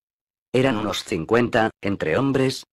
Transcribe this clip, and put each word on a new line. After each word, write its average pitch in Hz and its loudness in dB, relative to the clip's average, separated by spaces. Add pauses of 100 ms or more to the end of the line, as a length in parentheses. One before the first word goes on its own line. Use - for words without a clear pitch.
(540)
Eran 127 2
unos 101 -4
cincuenta, 110 0 (120)
entre 92 -2
hombres, 131 0